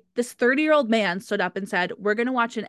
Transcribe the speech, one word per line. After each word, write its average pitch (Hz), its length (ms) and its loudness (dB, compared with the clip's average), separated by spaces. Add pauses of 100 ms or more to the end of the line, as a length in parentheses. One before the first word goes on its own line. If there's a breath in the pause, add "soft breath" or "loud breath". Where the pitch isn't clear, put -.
(140)
this 240 200 -4
thirty-year-old 277 560 2
man 196 300 0
stood 202 200 -4
up 180 160 -4
and 202 100 -4
said, 180 300 -2
"We're 208 160 0
gonna 240 220 -2
watch 233 240 -2
an 202 100 -8